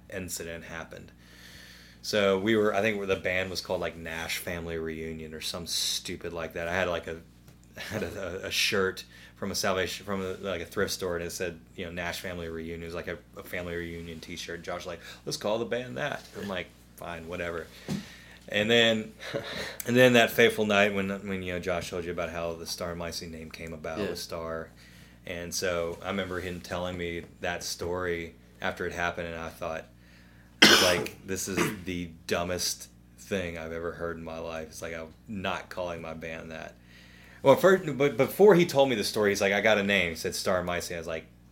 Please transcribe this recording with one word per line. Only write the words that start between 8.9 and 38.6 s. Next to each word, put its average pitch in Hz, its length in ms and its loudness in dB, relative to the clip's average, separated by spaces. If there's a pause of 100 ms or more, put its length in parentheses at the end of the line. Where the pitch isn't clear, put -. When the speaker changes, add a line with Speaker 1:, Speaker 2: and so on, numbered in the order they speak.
Speaker 1:
from 98 160 -6
a 90 40 -4
Salvation, 92 500 0
from 98 160 -2
a, 92 140 -4
like, 92 260 -4
a 85 40 -8
thrift 95 260 0
store, 90 240 -2
and 85 100 -4
it 85 60 -6
said, 87 280 -4 (160)
you 92 100 -8
know, 85 60 -8
Nash 85 300 -4
Family 87 260 -6
Reunion. 82 340 -8
It 85 40 -10
was, 85 100 -8
like, 82 120 -8
a, 87 100 -6 (200)
a - 60 -12
family 87 320 -6
reunion 85 440 -8
T-shirt. 85 440 -10
Josh 87 140 -6
was 85 100 -10
like, 85 140 -10 (240)
"Let's - 120 -4
call 110 220 0
the 117 60 -4
band 123 320 -6
that." 135 240 -4 (200)
I'm 98 60 -8
like, 90 200 -6 (280)
"Fine, 85 320 -10
whatever." 85 400 -6 (840)
And 104 220 2
then, 113 400 6 (380)
<laughs> - 360 -10
and 120 100 2
then 123 180 10
that 117 180 8
fateful 110 340 6
night 101 280 4
when, 98 160 0 (180)
when, 95 160 -4
you 90 100 -4
know, 90 60 -2
Josh 85 300 -2
told 90 160 -4
you 87 60 -4
about 85 200 -4
how 85 220 -4
the 82 120 -10
Star 85 280 -6
and 85 80 -8
Micey 85 280 -8
name 80 220 -12
came 82 220 -12
about 80 260 -8
Speaker 2:
Yeah. 98 100 -2
Speaker 1:
with 85 100 -6
Star. 80 500 -8 (580)
And 85 260 -8
so 85 480 -2
I 90 60 -8
remember 92 320 -2
him 90 220 -6
telling 90 360 -4
me 85 260 -4 (180)
that 87 220 -4
story 87 720 -4 (280)
after 92 260 -4
it 82 60 -6
happened, 87 340 -2
and 82 100 -8
I 82 120 -8
thought, 80 360 -8 (960)
like, 87 340 2 (120)
this 95 200 -4
is 87 380 -2
the 87 240 -4 (160)
dumbest 90 640 -2 (320)
thing 87 380 -4
I've 80 140 -8
ever 82 200 -4
heard 85 260 -6
in 82 60 -10
my 82 160 -8
life. 82 300 -8
It's - 120 -16
like, 82 140 -8
I'm 80 180 -10 (140)
not 95 420 -4
calling 85 320 -6
my 80 140 -8
band 80 360 -10
that. 80 220 -10 (680)
Well, 135 120 12
first, 175 420 6
but 139 200 4
before 190 380 10
he 170 100 8